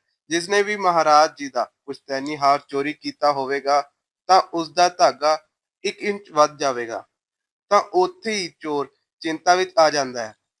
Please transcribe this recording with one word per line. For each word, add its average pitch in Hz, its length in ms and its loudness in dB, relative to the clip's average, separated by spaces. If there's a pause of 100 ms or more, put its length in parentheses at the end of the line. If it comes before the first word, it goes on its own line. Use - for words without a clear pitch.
(300)
"ਜਿਸਨੇ 175 340 0
ਵੀ 208 120 -4
ਮਹਾਰਾਜ 160 640 4
ਜੀ 143 120 -10
ਦਾ 120 220 -4 (140)
ਪੁਸ਼ਤੈਨੀ 139 520 -8
ਹਾਰ 139 300 0
ਚੋਰੀ 139 260 -4
ਕੀਤਾ - 380 -4
ਹੋਵੇਗਾ, 139 600 -2 (360)
ਤਾਂ 185 140 4 (120)
ਉਸ 165 160 -6
ਦਾ 175 200 2
ਧਾਗਾ 156 580 0 (360)
ਇੱਕ 196 140 -8
ਇੰਚ 202 340 -8
ਵੱਧ 151 260 2
ਜਾਵੇਗਾ।" 120 500 -6 (640)
ਤਾਂ 202 120 4
ਉੱਥੇ 185 500 -2
ਹੀ 185 280 -6
ਚੋਰ 147 340 -6 (260)
ਚਿੰਤਾ 165 360 2
ਵਿੱਚ 185 240 -4
ਆ 156 100 6
ਜਾਂਦਾ 127 380 -6
ਹੈ 107 80 -18 (240)